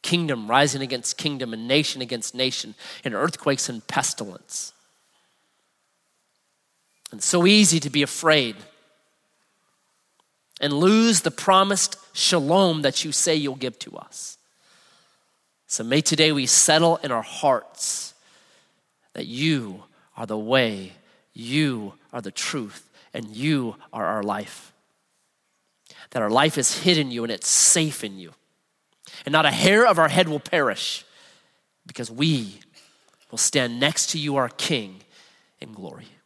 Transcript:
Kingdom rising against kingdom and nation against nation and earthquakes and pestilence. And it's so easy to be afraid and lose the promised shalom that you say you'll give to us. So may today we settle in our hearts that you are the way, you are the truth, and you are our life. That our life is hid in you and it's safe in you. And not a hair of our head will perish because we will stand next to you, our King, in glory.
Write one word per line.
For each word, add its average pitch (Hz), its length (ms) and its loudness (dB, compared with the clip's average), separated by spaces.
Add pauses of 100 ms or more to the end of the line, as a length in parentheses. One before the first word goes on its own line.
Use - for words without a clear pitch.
Kingdom 143 480 -2
rising 135 320 4
against 127 360 -6
kingdom 131 360 -6
and 113 120 -10
nation 139 360 0
against 120 340 -8
nation 127 400 -4 (300)
and 123 80 -4
earthquakes 139 560 -2
and 117 180 -12
pestilence. - 840 -6 (2500)
And 107 80 -18
it's - 80 -4
so 180 200 4
easy 196 320 6
to 147 100 -4
be 143 140 0
afraid 135 540 0 (2000)
and 147 140 -2
lose 208 480 4
the 156 100 -2
promised 190 640 2 (160)
shalom 165 720 2
that 139 240 0
you 151 80 -6
say 165 200 0
you'll 139 220 -2
give 123 240 -8
to - 180 -14
us. - 400 -16 (1300)
So - 160 -6
may 135 180 2
today 156 300 2
we 139 140 0
settle 160 520 4
in 139 140 -6
our 113 120 0
hearts - 880 -2 (1000)
that - 120 -12
you 117 600 -4 (300)
are 113 100 -10
the 107 120 -6
way, 107 560 0 (400)
you 120 600 -2 (180)
are 120 100 -8
the 98 80 -12
truth, - 600 -8 (240)
and 107 160 -10
you 127 480 -2 (140)
are 110 140 -6
our 104 160 0
life. 104 500 -8 (1400)
That 120 120 -4
our 104 80 0
life 143 280 2
is - 220 -2
hid 175 180 4
in 143 120 0
you 117 140 -6
and 117 80 -6
it's - 160 -6
safe - 560 2
in 98 160 -10
you. 82 160 -20 (880)
And 139 80 -4
not 156 120 4
a 139 60 4
hair 202 340 6
of 196 120 6
our 160 120 6
head 165 180 4
will 151 120 -2
perish - 680 -2 (800)
because 117 260 -10
we 123 500 -2 (720)
will 113 60 -10
stand 123 420 0
next 143 320 0
to 165 80 -4
you, 147 160 -2
our 127 140 0
King, 101 540 -4 (580)
in 110 100 -18
glory. 95 360 -16 (180)